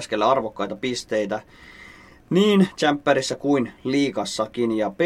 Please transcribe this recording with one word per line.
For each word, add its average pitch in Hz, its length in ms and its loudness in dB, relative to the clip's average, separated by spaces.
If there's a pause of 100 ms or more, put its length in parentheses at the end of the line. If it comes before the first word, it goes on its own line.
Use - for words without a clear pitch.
S - 80 -12
G:lle 107 160 0
arvokkaita 107 520 0
pisteitä 107 680 -4 (880)
niin 196 460 4
Tsemppärissä 143 580 0
kuin 139 380 0 (120)
liigassakin. 120 880 -2
Ja 107 180 0
P 98 160 -8